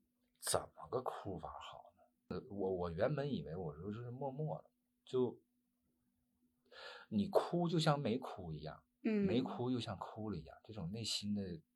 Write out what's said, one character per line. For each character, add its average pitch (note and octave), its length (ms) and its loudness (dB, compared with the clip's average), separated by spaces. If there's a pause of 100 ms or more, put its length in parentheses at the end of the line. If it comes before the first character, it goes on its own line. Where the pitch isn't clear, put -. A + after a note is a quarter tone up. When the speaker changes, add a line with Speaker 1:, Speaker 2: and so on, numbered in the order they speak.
(400)
Speaker 1:
怎 - 220 2
么 - 280 -14
个 B2+ 120 0
哭 G2+ 380 -4
法 - 100 -8
好 - 480 -12
呢？ - 400 -10
呃， F#2 120 -4
我， F#2+ 260 0
我 F2 160 0
原 G#2+ 220 2
本 C#3 160 -2
以 F#2 140 -2
为 D2+ 120 -6
我 E2 200 -4
说 F#2+ 160 -8
是 A#2+ 200 -8
默 C3+ 200 -6
默 C#3 300 -4
的， - 80 -20 (340)
就 B2 340 4 (1700)
你 - 180 4
哭 - 400 4
就 E3+ 100 4
像 D3+ 220 6
没 A#2+ 180 4
哭 - 360 -6
一 D2+ 80 -6
样， D2 200 -8 (220)
Speaker 2:
嗯。 G#3+ 220 4
Speaker 1:
没 C3 160 6
哭 B2 280 0
又 B2+ 100 2
像 G#2+ 180 -4
哭 G#2+ 320 -6
了 F#2+ 80 -2
一 D2+ 60 -6
样， - 200 -16
这 A2 100 -14
种 G2+ 180 -4
内 A2+ 120 -4
心 G#2 320 0
的 G2+ 60 2 (340)